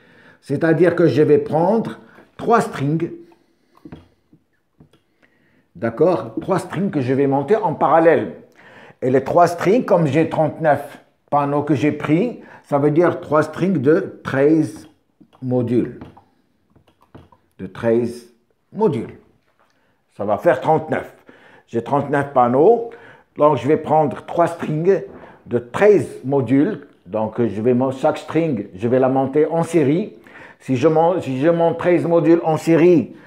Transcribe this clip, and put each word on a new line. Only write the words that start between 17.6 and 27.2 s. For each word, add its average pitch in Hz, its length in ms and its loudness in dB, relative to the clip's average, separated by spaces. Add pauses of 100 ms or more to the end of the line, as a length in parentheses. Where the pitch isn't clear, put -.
treize 117 680 -4 (400)
modules. 151 460 -4 (1000)
Ça 104 80 -8
va 104 140 -2
faire 165 220 0
trente-neuf. 147 560 -4 (520)
J'ai 113 160 -6
trente-neuf 139 480 -2
panneaux, 139 560 4 (480)
donc 147 220 2
je 120 100 -6
vais 151 80 2
prendre 147 480 -2
trois - 220 -2
strings 160 560 -2 (440)
de 120 120 -4
treize 185 500 2 (160)
modules. 139 640 0 (160)
Donc 107 400 -4